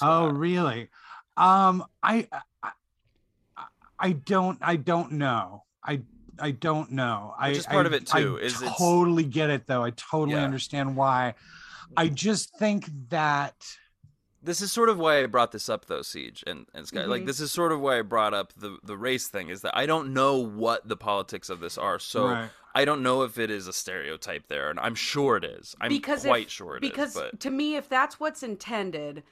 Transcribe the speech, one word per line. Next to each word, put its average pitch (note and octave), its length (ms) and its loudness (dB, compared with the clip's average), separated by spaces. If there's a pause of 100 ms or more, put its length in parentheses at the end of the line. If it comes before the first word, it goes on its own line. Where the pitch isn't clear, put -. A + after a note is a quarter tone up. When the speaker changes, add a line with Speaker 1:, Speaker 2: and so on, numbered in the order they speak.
Speaker 1:
Oh, D#3+ 260 4
Speaker 2:
Scott. C#3+ 100 0
Speaker 1:
really? D#3 520 0 (480)
Um, F#3 480 6 (180)
I, A3 240 2 (340)
I, G#3+ 100 -8 (840)
I, - 100 -14 (320)
I F#3 140 4
don't, F#3 500 2
I E3+ 140 2
don't E3 380 0
know. A#2 500 0 (180)
I, C#3+ 200 -2 (360)
I D3+ 140 -4
don't D#3 400 -2
know. A#2 480 -2
Speaker 2:
Which C#3 60 0 (100)
Speaker 1:
I, C#3+ 40 0
Speaker 2:
is C3+ 60 -6
part D3 200 4
Speaker 1:
I, - 20 4
Speaker 2:
of D#3 60 0
it, C#3 140 0
too, C#3+ 300 2
Speaker 1:
I - 40 -8
Speaker 2:
is B2 200 -4
it's B2 160 -4
Speaker 1:
totally F3 460 6
get D3+ 280 0
it, C#3 160 -2
though. B2+ 180 0
I A#2+ 60 -2
totally D3+ 460 -2
Speaker 2:
Yeah. D3 60 2
Speaker 1:
understand C3+ 540 -2
why. B2+ 380 2 (600)
I E3 140 4
just F#3 480 -2
think G#3 320 0 (200)
that D3 460 0 (880)
Speaker 2:
This E3+ 180 -2
is G3+ 100 -4
sort A#3 180 4
of G#3 80 4
why D#3 240 6
I C3 60 2
brought A#2 240 4
this - 180 -6
up, A2 160 -2
though, D2+ 160 -4
Siege B1+ 460 -12
and, D#2+ 260 -10
and - 140 -16
Scott. - 200 -6
Like, B2 140 -2
Speaker 3:
Mm-hmm. F#3 60 -10
Speaker 2:
this C3 120 -4
is D3 120 -6
sort E3+ 200 2
of D#3 80 0
why C3+ 200 2
I - 20 2
brought G#2+ 320 2
up G2 240 -4
the, G2+ 260 -12
the G#2 140 -10
race B2 300 -2
thing, F2+ 220 -8
is F#2+ 120 -10
that - 160 -2
I B2+ 80 2
don't D3+ 300 -2
know C3+ 220 4
what A2+ 500 -2
the G#2+ 100 -4
politics G2+ 540 -4
of F2+ 80 -10
this E2 180 -8
are, F2+ 220 -2
so A#2 300 0
Speaker 1:
Right. A2+ 200 -4 (240)
Speaker 2:
I C3+ 100 4
don't C#3+ 200 0
know B2+ 180 2
if A#2+ 160 -4
it A2 140 -2
is G2 160 -6
a F#2 60 -10
stereotype D#2+ 720 -8
there, D2 240 -4
and E2+ 80 -8
I'm A#2 160 -2
sure C3+ 420 2
it F2 60 -6
is. G1+ 360 -12
I'm A#2 100 -2
Speaker 3:
Because C#4+ 340 -2
Speaker 2:
quite A#3+ 240 2
Speaker 3:
if, - 60 -12
Speaker 2:
sure C3+ 240 -10
it - 60 -8
is, C#4 60 -2
Speaker 3:
because C#4 240 -4
Speaker 2:
but D2+ 280 -8
Speaker 3:
to C4+ 100 -4
me, D4 240 -2
if C#4+ 120 -8
that's C4+ 320 0
what's D4+ 220 -4
intended, F#3+ 800 -6 (100)